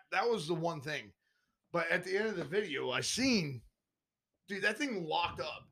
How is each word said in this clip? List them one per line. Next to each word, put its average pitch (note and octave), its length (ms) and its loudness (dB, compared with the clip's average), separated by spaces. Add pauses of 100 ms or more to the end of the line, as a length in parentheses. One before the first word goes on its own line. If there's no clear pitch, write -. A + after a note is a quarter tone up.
(120)
that G3 180 2
was F3+ 180 0
the F3 80 0
one D#3+ 260 -2
thing. B2 300 -6 (600)
But E3+ 200 0
at F3 120 2
the F#3+ 140 0
end G#3+ 100 2
of G#3 80 -2
the E3 80 -2
video, C#3+ 480 -2
I B2 100 2
seen, F3 600 2 (840)
dude, G3 160 -6
that G#3+ 140 2
thing A#3 280 -2
locked E3 340 0
up. D3+ 320 -8